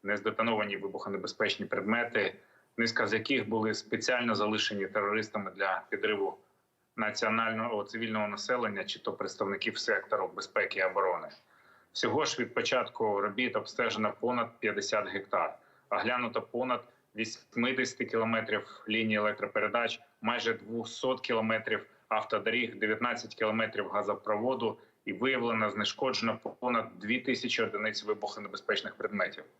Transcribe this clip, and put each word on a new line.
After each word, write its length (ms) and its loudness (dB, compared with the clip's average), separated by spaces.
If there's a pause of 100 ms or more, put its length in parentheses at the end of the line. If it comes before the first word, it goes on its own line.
нездетоновані 720 0
вибухонебезпечні 880 -2
предмети, 680 0 (420)
низка 300 2
з 60 0
яких 360 0
були 260 2
спеціально 600 0
залишені 520 0
терористами 720 0
для 340 0
підриву 480 0 (580)
національного 880 0
цивільного 440 -2
населення 560 0
чи 140 -6
то 140 -4
представників 680 -2
сектору 580 0
безпеки 420 -2
і 40 2
оборони. 460 2 (640)
Всього 320 2
ж 180 -2
від 120 -4
початку 680 2
робіт 360 0
обстежено 640 0
понад 380 0
п'ятдесят 500 0
гектар, 460 0 (360)
оглянуто 520 0
понад 420 -2 (320)
вісьмидесяти 880 -2
кілометрів 840 0
лінії 300 2
електропередач, 840 0 (200)
майже 340 0
двохсот 640 -2
кілометрів 680 0 (220)
автодоріг, 680 0
дев'ятнадцять 560 0
кілометрів 540 2
газопроводу 880 0 (260)
і 80 -4
виявлено, 580 2
знешкоджено 680 0 (220)
понад 380 0
дві 220 0
тисячі 420 0
одиниць 420 -2
вибухонебезпечних 880 -2
предметів. 500 -2 (160)